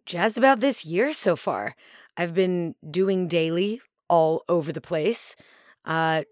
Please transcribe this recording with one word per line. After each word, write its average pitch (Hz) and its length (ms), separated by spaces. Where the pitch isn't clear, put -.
jazzed 196 320
about 262 220
this 262 240
year 196 300
so 175 240
far. 104 400
I've 170 160
been 180 420
doing 185 380
daily 170 500
all 165 400
over 160 240
the 143 80
place. 175 560
Uh, 160 460